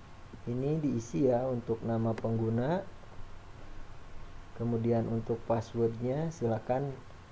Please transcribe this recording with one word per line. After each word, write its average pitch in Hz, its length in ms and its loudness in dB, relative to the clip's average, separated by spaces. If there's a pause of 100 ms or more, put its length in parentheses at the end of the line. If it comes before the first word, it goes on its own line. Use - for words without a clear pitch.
(480)
ini 135 320 2
diisi 131 500 2
ya 123 160 4
untuk 117 380 0
nama 113 320 2
pengguna. 113 680 2 (1700)
Kemudian 117 560 4
untuk 113 340 0
passwordnya 117 840 2
silakan 127 640 0 (360)